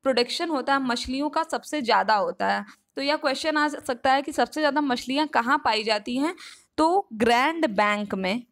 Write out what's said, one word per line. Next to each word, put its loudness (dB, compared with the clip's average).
प्रोडक्शन 0
होता 0
है 2
मछलियों -2
का -2
सबसे -6
ज़्यादा 2
होता -2
है। -2
तो -4
यह 0
क्वेश्चन -2
आ 2
सकता -2
है 2
कि -8
सबसे 0
ज़्यादा 2
मछलियाँ 0
कहाँ 2
पाई 0
जाती -2
हैं, -2
तो 2
ग्रैंड 2
बैंक 0
में। -2